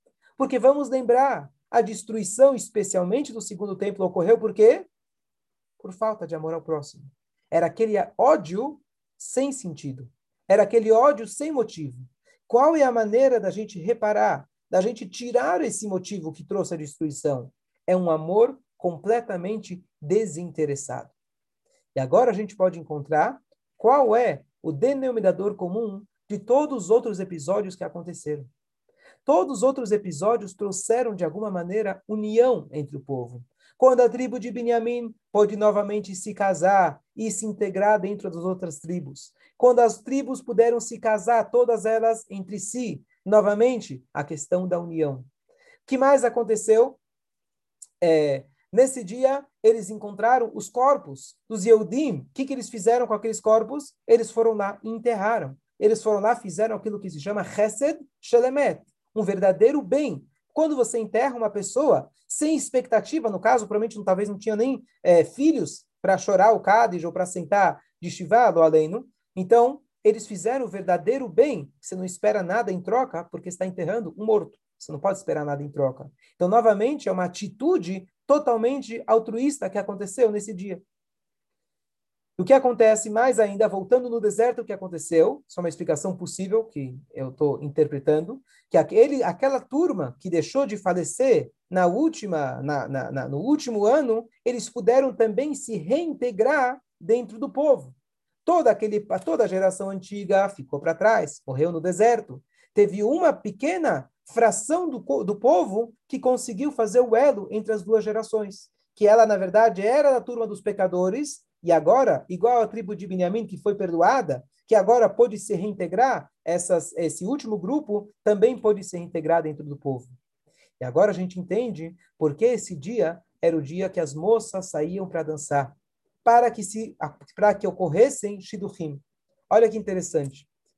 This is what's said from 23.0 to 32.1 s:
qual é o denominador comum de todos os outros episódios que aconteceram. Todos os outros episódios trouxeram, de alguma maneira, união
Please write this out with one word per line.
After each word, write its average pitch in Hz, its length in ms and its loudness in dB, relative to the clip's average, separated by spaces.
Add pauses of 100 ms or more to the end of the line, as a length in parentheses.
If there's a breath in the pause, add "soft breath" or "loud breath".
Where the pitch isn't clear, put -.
qual 233 400 4
é 208 260 0 (180)
o 160 120 -6
denominador 208 840 0
comum 202 500 -8 (240)
de 208 100 -6
todos 262 460 0
os 175 60 -2
outros 220 300 0
episódios 185 560 -6
que 180 80 -10
aconteceram. 160 600 -10 (800 soft breath)
Todos 277 340 2
os 190 40 -8
outros 254 300 0
episódios 202 640 -2
trouxeram, 214 600 -2
de 175 100 -6
alguma 202 260 -6
maneira, 190 580 -4
união 214 640 2